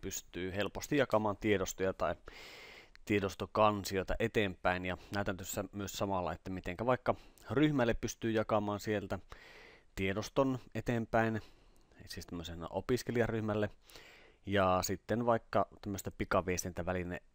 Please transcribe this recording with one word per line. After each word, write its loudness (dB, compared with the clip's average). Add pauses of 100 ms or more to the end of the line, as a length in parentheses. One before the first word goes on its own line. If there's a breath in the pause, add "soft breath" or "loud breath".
pystyy -8
helposti -2
jakamaan 2
tiedostoja 2
tai -2 (920 loud breath)
tiedostokansioita 2
eteenpäin. 0
Ja -2 (180 loud breath)
näytän -2
tässä -6
myös -6
samalla, -2
että -12
mitenkä -6
vaikka 2 (360 loud breath)
ryhmälle 4
pystyy -4
jakamaan 0
sieltä -4 (760 loud breath)
tiedoston 0 (160)
eteenpäin, 0 (640 soft breath)
siis -12
tämmöisen -8 (100)
opiskelijaryhmälle. 0 (760 loud breath)
Ja 6
sitten -2
vaikka 2 (140)
tämmöistä -6
pikaviestintäväline -2 (120)